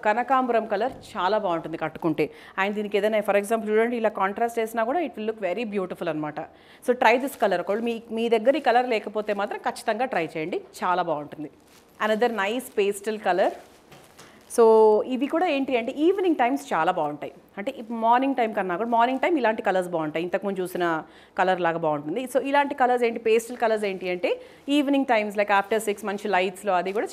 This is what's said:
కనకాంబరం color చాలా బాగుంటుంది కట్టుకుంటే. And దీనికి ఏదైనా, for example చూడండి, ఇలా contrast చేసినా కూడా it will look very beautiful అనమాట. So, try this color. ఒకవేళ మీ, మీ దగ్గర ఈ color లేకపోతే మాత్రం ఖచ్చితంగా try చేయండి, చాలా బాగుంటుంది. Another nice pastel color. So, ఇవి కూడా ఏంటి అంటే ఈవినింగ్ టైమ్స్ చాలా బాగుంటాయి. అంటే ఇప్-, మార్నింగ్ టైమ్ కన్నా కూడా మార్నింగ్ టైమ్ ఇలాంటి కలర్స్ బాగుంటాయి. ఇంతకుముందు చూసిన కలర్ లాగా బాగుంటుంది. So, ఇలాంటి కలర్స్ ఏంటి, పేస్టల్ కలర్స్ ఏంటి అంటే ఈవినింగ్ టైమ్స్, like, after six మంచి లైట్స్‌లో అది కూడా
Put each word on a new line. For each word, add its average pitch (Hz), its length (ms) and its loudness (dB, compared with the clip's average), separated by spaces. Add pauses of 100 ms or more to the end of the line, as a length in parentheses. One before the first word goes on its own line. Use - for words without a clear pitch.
కనకాంబరం 233 680 2
color 220 220 -2 (180)
చాలా 196 340 0
బాగుంటుంది 165 380 -2
కట్టుకుంటే. 156 420 0 (360)
And 202 160 0
దీనికి 208 240 -2
ఏదైనా, 214 280 2
for 196 120 2
example 214 300 -2
చూడండి, 226 300 2
ఇలా 214 100 2 (100)
contrast 233 400 -2
చేసినా 226 280 -2
కూడా 254 200 0
it - 80 -12
will 214 140 -4
look 220 80 -10 (100)
very 208 160 -2 (100)
beautiful 185 380 -4
అనమాట. 151 260 -6 (480)
So, 247 60 2 (100)
try 226 120 8 (100)
this 269 180 -8
color. 185 220 2
ఒకవేళ 214 240 -2
మీ, 233 60 -4 (220)
మీ 226 80 0 (120)
దగ్గర 233 240 4
ఈ - 100 -16
color 247 240 2
లేకపోతే 214 380 -4 (100)
మాత్రం 381 260 -6
ఖచ్చితంగా 233 460 -4
try 170 100 0 (100)
చేయండి, 170 240 -4 (220)
చాలా 180 300 0
బాగుంటుంది. 147 400 -6 (560)
Another 220 240 2 (120)
nice 240 260 -4 (120)
pastel 202 360 -2 (120)
color. 196 240 2 (1040)
So, 233 100 8 (480)
ఇవి 262 180 0
కూడా 330 220 2
ఏంటి 269 260 0
అంటే 233 120 -4 (120)
ఈవినింగ్ 370 380 2
టైమ్స్ 254 200 2 (100)
చాలా 175 260 2
బాగుంటాయి. 147 360 -4 (260)
అంటే 208 120 -4 (100)
ఇప్-, 220 80 -16 (140)
మార్నింగ్ 254 360 4
టైమ్ 226 180 0
కన్నా 185 240 -2
కూడా 233 120 -2
మార్నింగ్ 247 300 2
టైమ్ 349 180 2
ఇలాంటి 220 260 0
కలర్స్ 185 280 0
బాగుంటాయి. 160 320 -2
ఇంతకుముందు 196 340 -4
చూసిన 180 220 -4 (560)
కలర్ 185 260 2
లాగా 165 200 0
బాగుంటుంది. 151 360 -2 (120)
So, - 60 2 (100)
ఇలాంటి 285 320 2
కలర్స్ 247 260 4
ఏంటి, 226 200 -4
పేస్టల్ 233 360 0
కలర్స్ 220 260 0
ఏంటి 185 240 -4
అంటే 180 180 -2 (460)
ఈవినింగ్ 277 340 2
టైమ్స్, 214 300 0
like, 208 180 2
after 202 280 0
six 208 240 -4
మంచి 202 240 -4
లైట్స్‌లో 190 440 0
అది 185 200 -4
కూడా 294 140 -4